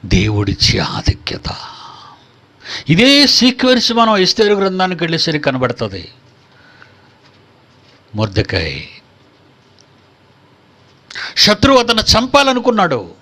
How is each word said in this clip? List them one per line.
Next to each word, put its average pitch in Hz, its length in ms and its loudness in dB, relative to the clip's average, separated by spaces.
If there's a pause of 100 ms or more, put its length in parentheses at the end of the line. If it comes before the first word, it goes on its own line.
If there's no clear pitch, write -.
దేవుడిచ్చే 98 720 0
ఆధిక్యత. - 760 -4 (1300)
ఇదే 269 380 4
సీక్వెన్స్ 254 640 2
మనం 220 260 2
ఎస్తేరు 208 380 2
గ్రంథానికి 185 480 -2
వెళ్ళేసరికి 160 400 -2
కనబడుతుంది. 120 680 -4 (2000)
మొర్దెకై 87 680 -4 (2500)
శత్రువు 254 400 4
అతను 233 240 0
చంపాలనుకున్నాడు. 226 1080 2 (120)